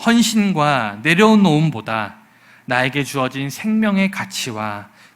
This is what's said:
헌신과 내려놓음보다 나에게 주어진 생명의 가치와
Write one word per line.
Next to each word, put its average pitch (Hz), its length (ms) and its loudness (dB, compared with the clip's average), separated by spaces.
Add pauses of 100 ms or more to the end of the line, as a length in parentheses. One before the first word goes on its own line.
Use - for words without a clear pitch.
헌신과 156 960 0
내려놓음보다 156 1120 2 (500)
나에게 127 380 -2
주어진 135 460 -4
생명의 208 640 -2
가치와 107 800 -8 (260)